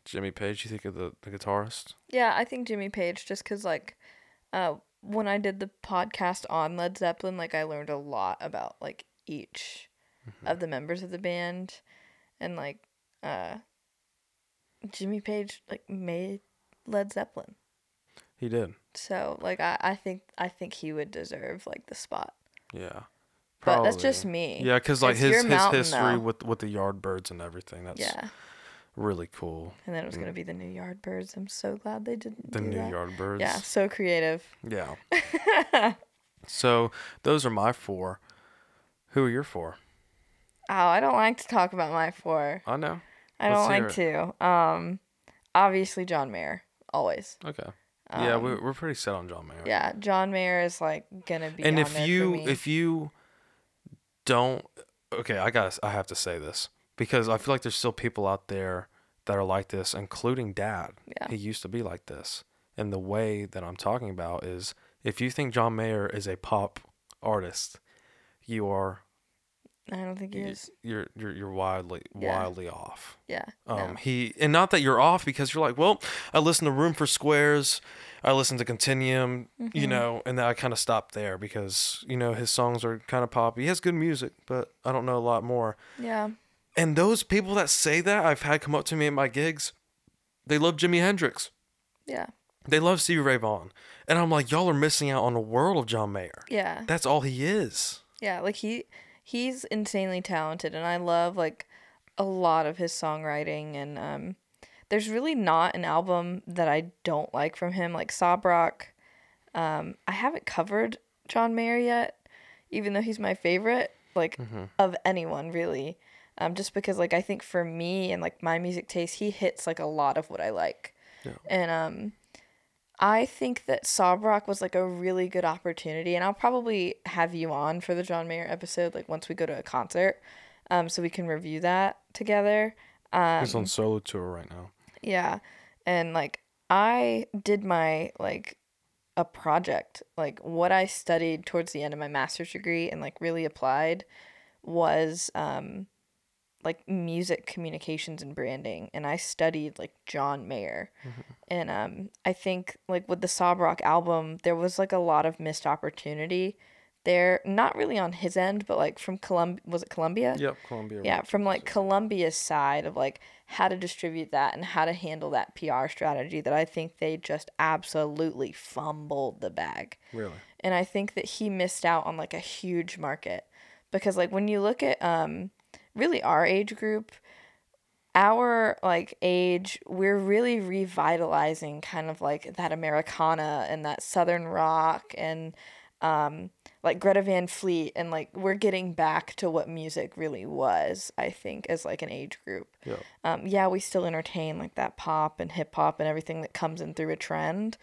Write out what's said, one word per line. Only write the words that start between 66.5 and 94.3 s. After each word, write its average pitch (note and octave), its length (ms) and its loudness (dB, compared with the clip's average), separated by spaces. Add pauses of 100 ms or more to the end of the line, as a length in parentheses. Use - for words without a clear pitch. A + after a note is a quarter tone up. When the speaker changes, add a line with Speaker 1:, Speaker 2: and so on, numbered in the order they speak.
Speaker 1:
artist, G2 580 -4 (640)
you A2 240 -2
are G2 320 -2 (880)
Speaker 2:
I - 60 -10
don't F#3 240 -8
think G3 140 -10
he G3 80 -8
Speaker 1:
y-, G3+ 80 -8
Speaker 2:
is. G3+ 200 -14 (140)
Speaker 1:
you're, G#2+ 320 -6
you're, G#2+ 160 -8
you're G2 200 -10
wildly, F#2 500 -2 (120)
Speaker 2:
Yeah. F#2+ 260 -2
Speaker 1:
wildly F2+ 280 -6
off. - 500 -14 (120)
Speaker 2:
Yeah, - 160 -6 (200)
Speaker 1:
Um, A2 120 -4
Speaker 2:
no. F#2+ 180 -4
Speaker 1:
he, B2 420 -2
and D3 140 4
not F#3+ 200 6
that F3 100 6
you're C3 180 6
off E3 240 6
because C#3 300 -2
you're D#3 120 2
like, B2 120 0
"Well, F3+ 240 6 (320)
I D3+ 60 6
listen D#3+ 260 4
to D3 60 4
Room D3+ 220 4
for D3+ 140 0
Squares, D3 720 4 (420)
I C3+ 120 6
listen C3+ 240 2
to A#2+ 80 -2
Continuum," B2+ 840 0 (100)
you A#3 120 -6
Speaker 2:
Mm-hmm. C#3+ 200 0
Speaker 1:
know, A#2+ 360 0
and B2+ 120 -2
then B2 80 4
I A#2+ 80 4
kinda A#2+ 220 -2
stopped - 400 0
there G2+ 220 -4
because, G2 680 -4
you B2+ 120 -4
know, A#2+ 160 0
his A#2 180 -2
songs A#2+ 320 2
are A2+ 240 -2
kinda B2 200 0
poppy. A#2 340 2
He C#3+ 80 0
has F#3 100 0
good F3+ 160 2
music, D#3 380 0 (120)
but B2+ 280 -4 (100)
I B2+ 80 0
don't B2+ 140 0
know B2+ 120 0
a - 60 0
lot A#2 220 2
more. A#2 320 0 (200)
Speaker 2:
Yeah. A3 340 -4 (440)
Speaker 1:
And D#3+ 220 4
those G#3 260 6
people G3 320 0
that F3+ 140 2
say D#3+ 320 4
that G3 240 4
I've D3+ 160 4
had D3 180 2
come D3 160 -2
up - 120 2
to D#3+ 100 -2
me D3+ 100 2
at C#3+ 60 0
my C#3 160 2
gigs, D3 420 -2 (720)
they D3+ 120 4
love D#3+ 180 6
Jimi F3 240 6
Hendrix. F3+ 520 2 (540)
Speaker 2:
Yeah. - 200 -6 (420)
Speaker 1:
They D3+ 140 6
love F3 180 6
Stevie E3+ 220 4
Ray C3+ 160 6
Vaughan. G#2+ 340 -2 (340)
And E3 140 4
I'm E3+ 100 4
like, C#3+ 220 4